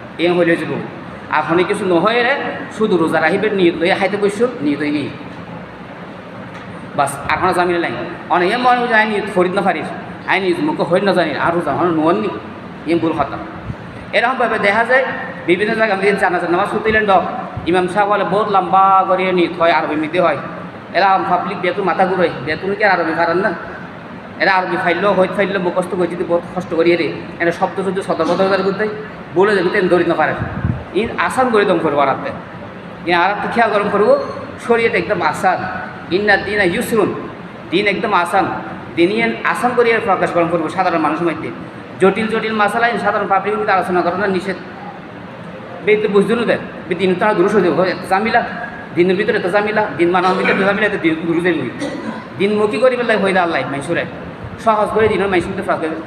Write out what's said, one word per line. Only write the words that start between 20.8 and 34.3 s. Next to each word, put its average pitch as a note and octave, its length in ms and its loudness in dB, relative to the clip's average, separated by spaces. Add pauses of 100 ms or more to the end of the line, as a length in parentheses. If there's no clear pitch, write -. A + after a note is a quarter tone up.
এরা F#3 140 4 (220)
পাবলিক F3+ 300 0
বেতন F3+ 220 0
মাথা F#3 240 2
ঘুরে, F#3 220 2 (160)
বেতন D#3+ 300 -4
কি G#3 100 -4
আর G3 60 -2
আরবি E3+ 260 0
পারেন E3+ 200 2
না, G3+ 140 2 (920)
এরা F3+ 120 4
আরবি F3+ 320 0
ফাইল F3 200 0
হইত F#3 320 2
ফাইল G3 220 0
মুখস্থ F3+ 360 -2
করে F3+ 140 0
যদি F3 160 -6
বহুত E3+ 200 0 (100)
কষ্ট F3+ 200 -6
করিয়ে E3 220 4
রে, D#3+ 100 0 (340)
এরা E3+ 120 4
শব্দ F#3 320 -2
শুদ্ধ F#3+ 160 -2
শতপথ E3+ 400 0 (240)
করতে G3 240 0 (460)
বলে G3+ 220 6
যাবে, F3+ 120 2
তেন G3 200 2
দরিদ্র E3+ 260 4
পারে, D3 200 2 (600)
ইন A3 140 0 (100)
আসান F#3 320 0
করে G#3 140 4
দম F#3 140 2
করবো D3 220 0
আরাতে, C3 300 0 (760)
ইন E3+ 80 2
আরাতে F#3+ 400 0
খেয়াল A3+ 160 4
গরম G3+ 220 0
করবো, G#3 200 4 (540)